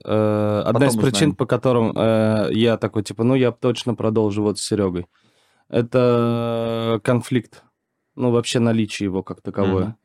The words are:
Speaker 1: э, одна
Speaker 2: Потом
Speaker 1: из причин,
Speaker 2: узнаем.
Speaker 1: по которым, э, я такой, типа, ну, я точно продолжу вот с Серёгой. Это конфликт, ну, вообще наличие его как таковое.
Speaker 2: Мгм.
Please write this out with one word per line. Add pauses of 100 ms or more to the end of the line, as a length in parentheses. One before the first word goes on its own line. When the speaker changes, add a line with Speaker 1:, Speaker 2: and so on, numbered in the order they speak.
Speaker 1:
э,
одна
Speaker 2:
Потом
Speaker 1:
из
причин,
Speaker 2:
узнаем.
Speaker 1:
по
которым,
э,
я
такой,
типа,
ну,
я
точно
продолжу
вот
с
Серёгой. (640)
Это
конфликт, (520)
ну,
вообще
наличие
его
как
таковое.
Speaker 2:
Мгм.